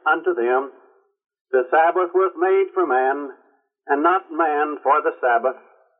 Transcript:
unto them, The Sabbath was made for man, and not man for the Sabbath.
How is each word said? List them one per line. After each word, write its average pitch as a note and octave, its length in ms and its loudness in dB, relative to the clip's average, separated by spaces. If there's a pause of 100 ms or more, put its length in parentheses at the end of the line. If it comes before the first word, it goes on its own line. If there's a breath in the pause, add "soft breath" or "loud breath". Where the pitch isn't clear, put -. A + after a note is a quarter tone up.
unto D#3+ 260 0
them, B2 400 -2 (760)
The B2+ 200 2
Sabbath E3+ 440 2
was F#3 240 0
made G3 340 0
for F#3 140 -2
man, C3+ 500 -2 (500)
and C#3+ 160 0
not E3+ 280 0
man D3+ 520 -2
for D3 200 2
the D#3 180 -2
Sabbath. B2 380 0 (420)